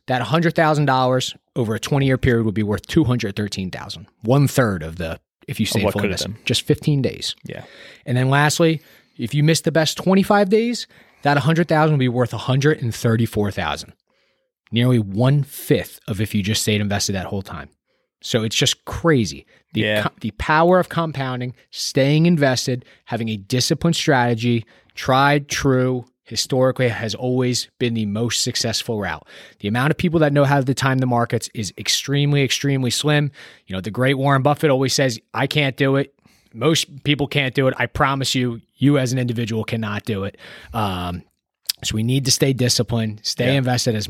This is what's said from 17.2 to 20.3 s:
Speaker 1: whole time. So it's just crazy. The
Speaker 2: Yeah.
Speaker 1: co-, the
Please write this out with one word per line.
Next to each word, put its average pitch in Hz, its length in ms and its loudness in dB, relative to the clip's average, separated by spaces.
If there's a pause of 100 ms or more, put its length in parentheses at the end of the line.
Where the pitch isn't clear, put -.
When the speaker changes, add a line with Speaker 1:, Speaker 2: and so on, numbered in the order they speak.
Speaker 1:
whole 101 140 -8
time. 73 280 -14 (520)
So 113 220 -2
it's 113 120 -4
just - 300 -2
crazy. 127 600 0 (280)
The 110 80 -2
Speaker 2:
Yeah. 107 220 0
Speaker 1:
co-, 185 60 -2 (120)
the 110 100 -6